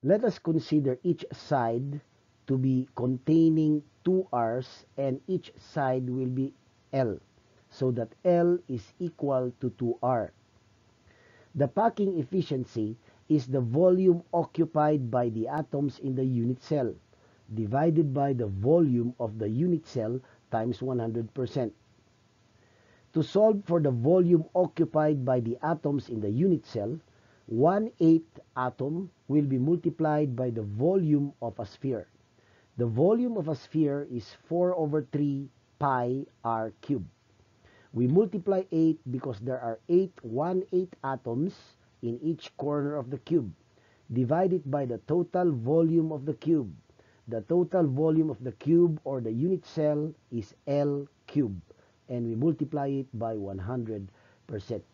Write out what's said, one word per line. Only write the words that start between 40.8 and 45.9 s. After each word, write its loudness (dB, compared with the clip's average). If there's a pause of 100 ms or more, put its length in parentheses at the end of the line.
atoms -4 (480)
in -6
each -6
corner -4
of -8
the -8
cube. -2 (600)
Divide 2
it -4
by -2
the -6
total 0
volume 2